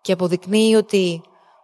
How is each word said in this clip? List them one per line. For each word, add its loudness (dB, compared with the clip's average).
και -6
αποδεικνύει 0
ότι -2